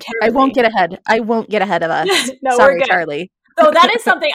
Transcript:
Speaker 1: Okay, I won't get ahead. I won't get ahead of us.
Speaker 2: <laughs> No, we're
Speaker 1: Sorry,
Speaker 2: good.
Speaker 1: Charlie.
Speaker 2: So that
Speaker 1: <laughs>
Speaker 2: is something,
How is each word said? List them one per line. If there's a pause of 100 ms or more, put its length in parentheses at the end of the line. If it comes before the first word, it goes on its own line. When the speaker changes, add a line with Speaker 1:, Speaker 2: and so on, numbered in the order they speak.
(220)
Speaker 1:
Okay,
I
won't
get
ahead.
I
won't
get
ahead
of
us.
Speaker 2:
<laughs>
No,
we're
Speaker 1:
Sorry,
Speaker 2:
good.
Speaker 1:
Charlie. (280)
Speaker 2:
So
that
Speaker 1:
<laughs>
Speaker 2:
is
something,